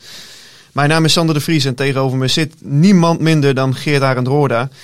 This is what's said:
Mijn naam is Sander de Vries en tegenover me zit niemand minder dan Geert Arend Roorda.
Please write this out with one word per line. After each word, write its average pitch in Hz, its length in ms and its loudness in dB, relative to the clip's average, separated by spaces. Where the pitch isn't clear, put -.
Mijn 143 160 0
naam 160 160 2
is 147 80 2
Sander 165 220 0
de 143 60 -4
Vries 156 240 -2
en 131 100 -4
tegenover 135 420 -2
me 131 100 -2
zit 156 340 -4
niemand 165 580 2
minder 151 340 2
dan 131 220 -2
Geert 143 260 -2
Arend 127 260 0
Roorda. 135 420 0